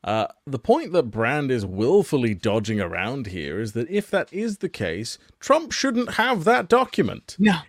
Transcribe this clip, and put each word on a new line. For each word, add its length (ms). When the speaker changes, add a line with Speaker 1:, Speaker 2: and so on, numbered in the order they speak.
Speaker 1:
Uh, 220
the 100
point 360
that 180
Brand 400
is 120
willfully 680
dodging 480
around 460
here 320
is 140
that 140
if 220
that 240
is 240
the 120
case, 500
Trump 320
shouldn't 440
have 280
that 240
document. 720
Speaker 2:
No. 200